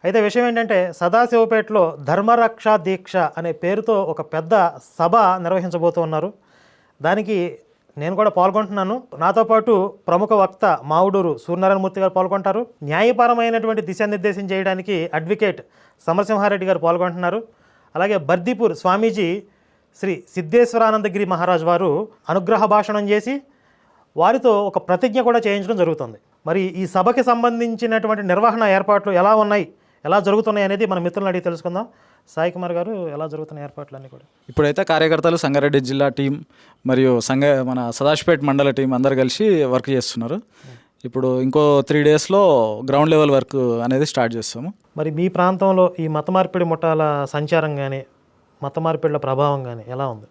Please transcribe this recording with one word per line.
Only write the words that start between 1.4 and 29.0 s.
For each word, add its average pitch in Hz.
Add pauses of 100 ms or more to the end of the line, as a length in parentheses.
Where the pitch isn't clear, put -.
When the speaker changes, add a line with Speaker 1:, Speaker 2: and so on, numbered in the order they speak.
Speaker 1:
ధర్మరక్షా 220
దీక్ష 185
అనే 165
పేరుతో 196
ఒక 160
పెద్ద 160 (480)
సభ 170
నిర్వహించబోతూ 175
ఉన్నారు. 160 (680)
దానికి 180 (380)
నేను 165
కూడా 214
పాల్గొంటున్నాను. 196 (140)
నాతో 190
పాటు 220 (140)
ప్రముఖ 190
వక్త 190
మావుడూరు 175 (100)
సూర్యనారాయణమూర్తి 190
గారు 185
పాల్గొంటారు. 190 (160)
న్యాయపరమైనటువంటి 226
దిశానిర్దేశం 202
చేయడానికి 185
అడ్వకేట్ 175 (460)
సమరసింహారెడ్డి 196
గారు 180
పాల్గొంటున్నారు. 175 (520)
అలాగే 196
బర్దీపూర్ 180
స్వామీజీ 196 (560)
శ్రీ 190 (120)
సిద్ధేశ్వరానందగిరి 214
మహారాజ్ 175
వారు 175 (220)
అనుగ్రహ 196
భాషణం 208
చేసి 233 (760)
వారితో 208
ఒక 190
ప్రతిజ్ఞ 208
కూడా 240
చేయించడం 202
జరుగుతుంది. 151 (300)
మరి 180
ఈ 185
సభకి 196
సంబంధించినటువంటి 233
నిర్వహణ 214
ఏర్పాట్లు 202